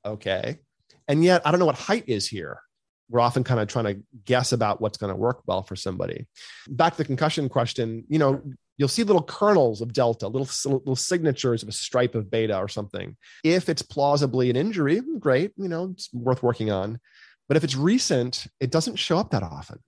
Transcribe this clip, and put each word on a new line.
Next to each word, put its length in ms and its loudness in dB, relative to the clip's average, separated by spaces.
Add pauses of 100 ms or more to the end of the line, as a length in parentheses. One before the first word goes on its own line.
Okay." 560 -4 (480)
And 160 4
yet, 200 6
I 60 2
don't 80 4
know 80 4
what 80 2
height 320 -2
is 220 -2
here. 320 -10 (480)
We're 120 0
often 240 2
kinda 220 2
trying 180 -2
to 180 -4 (220)
guess 260 2
about 300 0
what's 180 -4
gonna 160 -4
work 320 -2
well 160 -2
for 140 -12
somebody. 500 -6 (420)
Back 260 2
to 40 -12
the 60 0
concussion 440 0
question, 600 -2
you 100 2
know, 240 4 (360)
you'll 100 2
see 160 0
little 180 4
kernels 580 2
of 120 -6
delta, 340 0
little, 220 -4 (160)
little 320 0
signatures 680 0
of 60 -12
a 40 -10
stripe 440 0
of 160 -4
beta 260 0
or 80 -2
something. 500 -10 (280)
If 240 2
it's 120 -2
plausibly 720 2
an 60 2
injury, 440 0 (200)
great, 360 2
you 120 -6
know, 240 -4
it's 200 -14
worth 300 0
working 300 2
on. 260 -2 (480)
But 100 2
if 60 4
it's 140 -2
recent, 720 0 (100)
it 140 -4
doesn't 240 0
show 220 0
up 120 -2
that 140 0
often. 440 -12